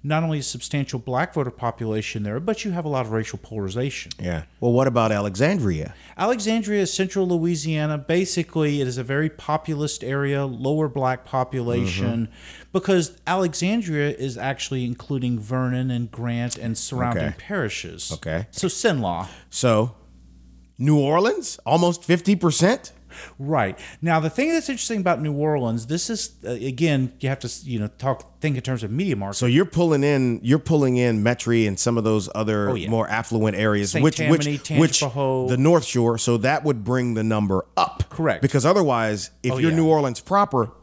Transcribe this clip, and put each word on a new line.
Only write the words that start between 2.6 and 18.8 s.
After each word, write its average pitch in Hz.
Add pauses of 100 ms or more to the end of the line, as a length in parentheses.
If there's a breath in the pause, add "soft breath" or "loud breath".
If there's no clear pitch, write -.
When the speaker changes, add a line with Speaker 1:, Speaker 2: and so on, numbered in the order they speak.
Speaker 1:
you 208
have 170
a -
lot 131
of 107
racial 110
polarization. 110
Speaker 2:
Yeah. 85 (180)
Well, 120
what 131
about 113
Alexandria? 104 (240 loud breath)
Speaker 1:
Alexandria 208
is 175
central 190
Louisiana. 156
Basically, 160
it 131
is 123
a 131
very 139
populist 151
area, 139
lower 135
black 131
population, 117
Speaker 2:
Mm-hmm. -
Speaker 1:
because 185 (160)
Alexandria 175
is 127
actually 131
including 123
Vernon 127
and 120
Grant 120
and 113
surrounding 120
Speaker 2:
Okay. 78
Speaker 1:
parishes. 104
Speaker 2:
Okay. 82
Speaker 1:
So -
Cenla. 101 (220 loud breath)